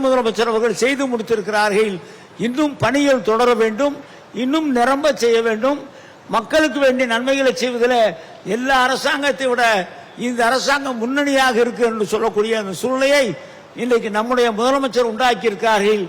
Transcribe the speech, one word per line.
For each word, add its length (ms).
முதலமைச்சர் 480
அவர்கள் 300
செய்து 280
முடித்திருக்கிறார்கள். 840
இன்னும் 280
பணிகள் 460
தொடர 200
வேண்டும், 340
இன்னும் 260
நிரம்ப 340
செய்ய 120
வேண்டும். 320
மக்களுக்கு 500
வேண்டிய 280
நன்மைகளை 380
செய்வதில் 360
எல்லா 200
அரசாங்கத்தை 640
விட 120
இந்த 200
அரசாங்கம் 540
முன்னணியாக 600
இருக்கு 260
என்று 240
சொல்லக்கூடிய 480
அந்த 200
சூழ்நிலையை 420
இன்றைக்கு 360
நம்முடைய 300
முதலமைச்சர் 540
உண்டாக்கியிருக்கிறார்கள். 960